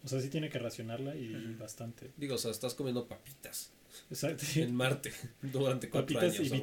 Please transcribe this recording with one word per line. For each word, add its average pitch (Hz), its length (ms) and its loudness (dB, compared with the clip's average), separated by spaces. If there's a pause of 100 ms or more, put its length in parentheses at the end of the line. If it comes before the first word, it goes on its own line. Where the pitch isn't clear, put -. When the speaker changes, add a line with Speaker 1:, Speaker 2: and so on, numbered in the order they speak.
Speaker 1:
o 135 40 -10
sea, 131 140 2
sí 139 80 -2
tiene 151 200 0
que 127 100 -2
racionarla 120 560 -4
y 113 200 -6
Speaker 2:
Ujú. 113 240 -6
Speaker 1:
bastante. 117 560 -10
Speaker 3:
Digo, 139 200 -2
o - 20 2
sea, 113 140 -2
estás 120 240 -2
comiendo 123 320 0
papitas - 640 -10 (400)
Speaker 1:
Exacto, 151 340 -2
sí. 156 160 4
Speaker 3:
en 123 140 4
Marte 131 360 2 (160)
<laughs> - 140 -16
durante 131 480 2
cuatro 135 260 2
Speaker 1:
Papitas 117 220 6
Speaker 3:
años, - 40 2
Speaker 1:
y 139 120 2
Speaker 3:
algo - 100 4